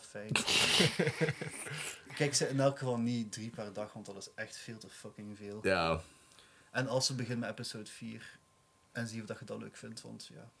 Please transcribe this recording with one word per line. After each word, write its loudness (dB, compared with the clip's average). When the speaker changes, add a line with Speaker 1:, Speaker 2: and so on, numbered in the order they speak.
Speaker 1:
fijn. -4
Speaker 2:
<laughs> -4
Speaker 1:
Kijk 4
ze 4
in 2
elk 6
geval 0
niet 0
drie -6
per -6
dag, -6
want -10
dat -10
is -12
echt -8
veel -10
te -16
fucking -12
veel. -8
Speaker 2:
Ja. 4
Speaker 1:
En 2
als 4
ze 0
beginnen -2
met -2
episode -8
vier, -12
en -4
zie -8
of -8
dat -6
je -12
dat -8
leuk -12
vindt, -12
want -12
ja, -16